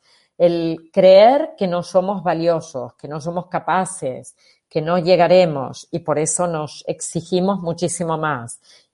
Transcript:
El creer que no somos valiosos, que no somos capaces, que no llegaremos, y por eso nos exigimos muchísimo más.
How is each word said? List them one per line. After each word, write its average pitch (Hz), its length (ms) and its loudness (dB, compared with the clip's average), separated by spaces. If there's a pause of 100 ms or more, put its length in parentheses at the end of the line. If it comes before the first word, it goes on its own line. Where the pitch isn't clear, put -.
(380)
El 170 540 0
creer 214 640 6
que 196 120 -4
no 175 160 -4
somos 185 400 -2
valiosos, 165 720 -4
que - 120 -18
no 147 140 -10
somos 175 260 -8
capaces, 156 880 -6 (320)
que - 140 -4
no 170 160 -2
llegaremos, 165 960 2
y 165 80 -6
por 156 180 -4
eso 156 300 -2
nos 151 400 -8
exigimos 180 720 -4
muchísimo 170 580 -6
más. 143 440 -6 (320)